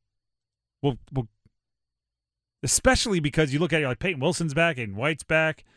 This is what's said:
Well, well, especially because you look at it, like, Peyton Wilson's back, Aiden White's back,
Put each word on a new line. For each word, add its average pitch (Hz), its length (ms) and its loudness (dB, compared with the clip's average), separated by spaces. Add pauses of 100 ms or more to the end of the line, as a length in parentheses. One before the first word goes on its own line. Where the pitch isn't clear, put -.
(840)
Well, 139 140 0 (160)
well, 123 140 -4 (1400)
especially 214 560 2
because 147 340 0
you 147 60 0
look 170 140 0
at 156 80 2
it, 139 60 -2
like, 123 120 -4
Peyton 175 200 -4
Wilson's 156 340 -2
back, 165 240 2
Aiden 107 180 -6
White's 143 280 -4
back, 160 400 0 (140)